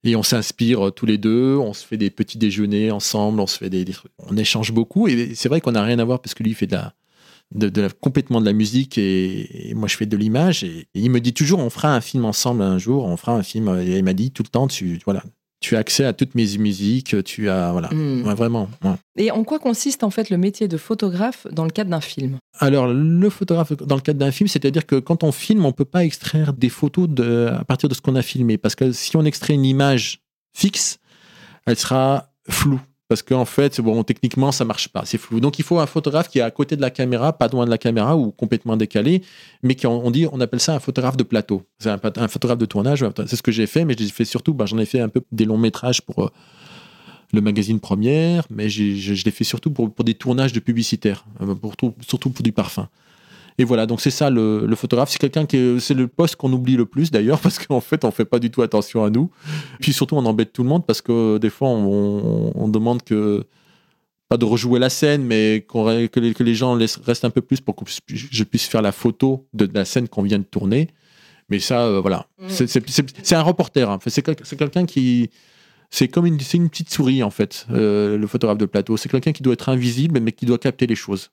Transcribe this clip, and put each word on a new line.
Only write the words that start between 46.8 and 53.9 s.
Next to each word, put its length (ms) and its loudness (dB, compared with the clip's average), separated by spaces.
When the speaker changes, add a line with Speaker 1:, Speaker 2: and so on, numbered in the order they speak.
Speaker 1:
le 80 2
magazine 400 0
Première, 680 0
mais 180 -4
j'ai, 280 0
je, 180 -4
je 100 -4
l'ai 60 2
fait 140 -2
surtout 260 -4
pour, 220 -2
pour 120 -2
des 100 0
tournages 380 0
de 80 -2
publicitaires, 640 -2
euh, 120 -2
pour 220 -10
tout, 180 -2
surtout 220 -2
pour 120 -8
du 100 2
parfum. 360 -4
Et 80 4
voilà, 220 2
donc 140 -2